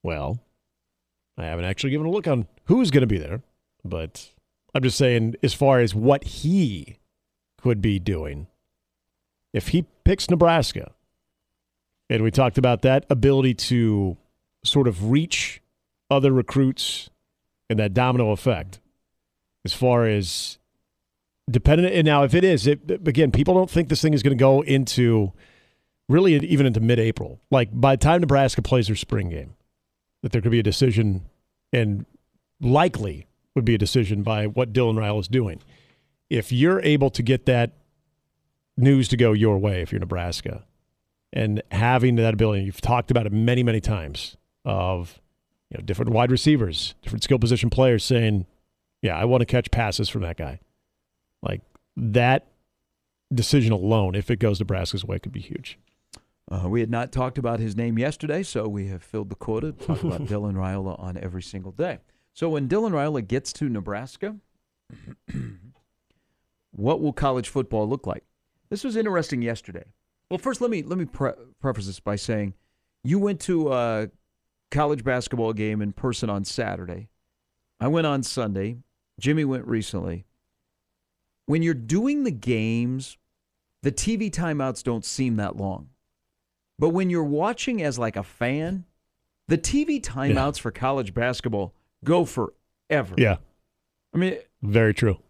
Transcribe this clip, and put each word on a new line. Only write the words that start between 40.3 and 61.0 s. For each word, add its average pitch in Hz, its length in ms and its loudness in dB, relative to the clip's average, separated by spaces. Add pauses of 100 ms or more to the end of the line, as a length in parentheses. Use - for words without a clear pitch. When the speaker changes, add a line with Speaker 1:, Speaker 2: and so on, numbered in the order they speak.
Speaker 1:
and 107 380 -2
having 120 460 4
that 113 180 2
ability, 104 300 2
you've 98 160 -8
talked 120 300 0
about 117 160 0
it 101 60 -4
many, 120 300 2
many 113 180 0
times, - 560 -6 (280)
of, 90 560 -4 (500)
you - 80 -12
know, 92 60 -12
different 113 280 -4
wide 120 180 2
receivers, 123 720 0
different - 220 -6
skill 131 140 2
position 117 300 2
players 123 360 2
saying, 110 420 2 (560)
"Yeah, 85 160 -2
I 95 60 -2
wanna 120 220 2
catch 123 240 0
passes 110 380 -2
from 101 140 -6
that 85 140 -6
guy." 80 240 -10 (840)
Like, 95 200 -6 (340)
that 120 500 2 (880)
decision 117 380 2
alone, 98 420 0
if 101 160 -4
it 113 80 0
goes 101 220 0
Nebraska's 92 440 -4
way, 95 140 -6
could - 140 -10
be 104 80 -12
huge. - 380 -16 (720)
Speaker 2:
Uh, 90 180 -6
we 117 120 0
had 110 100 -4
not 120 220 -4
talked 127 260 -4
about 117 220 -4
his 107 160 -4
name 117 220 -2
yesterday, 151 440 -4
so 110 260 -6
we 101 180 -6
have 95 160 -10
filled 104 280 -10
the 98 60 -12
quota 113 360 -6
to - 140 -14
talk 156 160 -4
about 156 200 -4
Speaker 1:
<laughs> 123 40 -8
Speaker 2:
Dylan 104 280 -4
Raiola 95 440 -6
on 90 180 -12